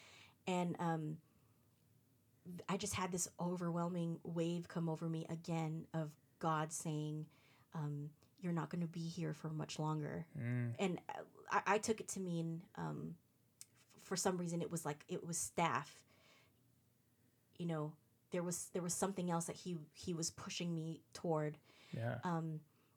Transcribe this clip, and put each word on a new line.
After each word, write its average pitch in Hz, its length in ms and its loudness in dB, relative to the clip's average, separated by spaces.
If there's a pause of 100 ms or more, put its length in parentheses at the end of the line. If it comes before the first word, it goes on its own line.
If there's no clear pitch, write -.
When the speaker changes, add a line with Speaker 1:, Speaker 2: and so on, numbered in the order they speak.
(480)
Speaker 1:
And, 175 320 4
um, 160 380 2 (1500)
I 190 100 2
just - 160 -2
had 185 180 2
this 180 180 0 (100)
overwhelming 170 840 2
wave 170 440 0
come 165 220 2
over 160 180 0
me 160 220 0
again 165 640 0
of 156 180 0 (280)
God 156 340 2
saying, 151 520 -2 (480)
um, 147 360 -2 (320)
"You're 175 100 0
not 156 180 2
gonna 175 180 0
be 170 200 -6
here 165 260 -2
for 156 160 -6
much 151 300 -4
longer." 156 460 0 (120)
Speaker 2:
Mm. 120 400 0
Speaker 1:
And, 180 220 2 (100)
uh, - 120 -6 (300)
I, 196 240 6
I - 20 8
took 214 240 2
it - 80 -10
to 190 100 -4
mean, 165 420 0 (140)
um, 160 400 -4 (460)
f-, - 420 -20
for 190 140 -4
some 180 200 4
reason 170 240 0
it - 80 -2
was 165 160 -2
like, 147 220 -4
it 170 180 -4
was 170 120 -2
staff. 151 680 0 (1500)
You 170 100 -2
know, 156 260 0 (380)
there 175 120 2
was, 175 300 -2
there 185 80 0
was 175 120 2
something 190 360 2
else 170 160 4
that - 100 -4
he, 175 220 -4 (160)
he - 200 -4
was 165 180 0
pushing 175 420 -4
me 160 280 -2 (120)
toward. 151 440 2 (380)
Speaker 2:
Yeah. 120 280 0
Speaker 1:
Um, 165 360 0 (380)